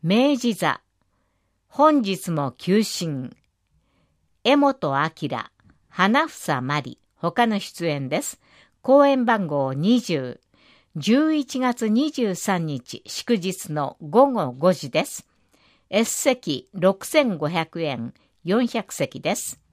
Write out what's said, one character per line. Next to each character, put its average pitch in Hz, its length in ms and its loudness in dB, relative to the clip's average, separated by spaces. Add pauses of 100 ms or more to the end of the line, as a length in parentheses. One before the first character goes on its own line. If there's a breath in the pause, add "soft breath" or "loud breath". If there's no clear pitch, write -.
明 254 300 4
治 233 160 -2
座、 160 280 -2 (840)
本 294 360 4
日 190 260 -4
も 143 220 -2
休 202 320 0
診。 139 520 -6 (1080)
江 254 120 4
本 277 360 2
明、 139 580 -4 (400)
花 233 380 2
房 139 340 -4
ま 143 180 -2
り、 131 200 -12 (160)
他 226 320 0
の 208 120 -2
出 - 280 -8
演 143 200 -4
で 151 140 -2
す。 - 180 -12 (440 soft breath)
公 277 240 8
演 262 180 2
番 220 220 0
号 139 260 -2
二 196 260 2
十、 135 400 -6 (560 soft breath)
十 262 380 2
一 285 240 -4
月 247 320 -2
二 269 220 2
十 214 240 -2
三 175 320 -2
日 - 400 -8
祝 - 300 -2
日 180 340 -6
の 147 280 -4
午 202 280 4
後 196 240 -2
五 151 220 2
時 - 180 -8
で 156 140 0
す。 - 220 -16 (600)
S 220 220 0 (100)
席 - 500 -2
六 190 320 0
千 240 360 0
五 151 100 -2
百 165 320 -4
円、 123 320 -6 (300)
四 226 240 0
百 - 260 -6
席 139 280 -6
で 170 140 -2
す。 - 240 -12 (140)